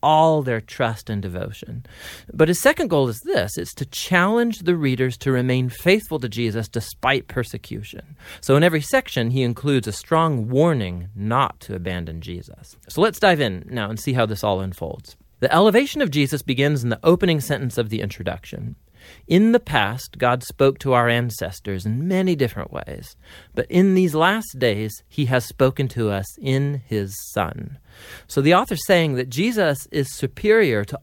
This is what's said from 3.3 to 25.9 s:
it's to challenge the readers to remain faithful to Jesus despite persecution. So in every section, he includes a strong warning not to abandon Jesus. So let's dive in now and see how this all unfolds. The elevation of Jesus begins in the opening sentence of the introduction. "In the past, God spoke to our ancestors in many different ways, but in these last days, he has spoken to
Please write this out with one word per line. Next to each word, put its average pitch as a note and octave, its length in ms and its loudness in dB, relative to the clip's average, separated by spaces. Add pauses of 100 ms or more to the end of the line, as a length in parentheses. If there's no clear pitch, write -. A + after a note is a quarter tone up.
it's F3 180 -8
to C#3 100 -6
challenge G#3+ 720 0
the F3 160 0
readers C3 420 0
to C3+ 140 -2
remain B2+ 380 2
faithful F3 500 0
to A#2+ 100 -6
Jesus A2 380 -4
despite - 600 -4
persecution. - 880 -10 (240)
So - 160 2
in D3+ 80 6
every D#3+ 180 4
section, C3 500 0
he C3 120 0
includes B2 440 0
a G#2 40 -4
strong D#3 560 0
warning A#2 680 0
not A2+ 460 0
to G2+ 140 -10
abandon F2 460 -8
Jesus. - 560 -14 (100)
So - 140 -4
let's G#3+ 180 0
dive F3+ 220 4
in F#2+ 280 -2
now A2 200 -4
and A2 100 -6
see C#3 140 -2
how B2 120 2
this G#2+ 180 -4
all G2 180 0
unfolds. - 560 -10 (240)
The - 120 2
elevation A3 480 4
of G3 100 0
Jesus C#3 300 0
begins C#3 400 0
in A#2+ 80 -2
the A2+ 140 -2
opening E3+ 380 4
sentence C3 360 -4
of A2 120 0
the A2 100 -4
introduction. - 800 -8 (500)
"In G#3 240 6
the A#3+ 80 6
past, A#2+ 580 -2
God B2 260 0
spoke C3+ 360 0
to C3 140 0
our A#2+ 160 4
ancestors G#2 760 -4
in B2 220 -2
many F#3 280 0
different - 360 -4
ways, - 440 -12 (380)
but B2 160 -4
in F#3+ 240 4
these F#3 220 2
last F#3 420 0
days, A2 500 -2
he - 180 -2
has B2 200 0
spoken C3 440 0
to A2+ 200 -2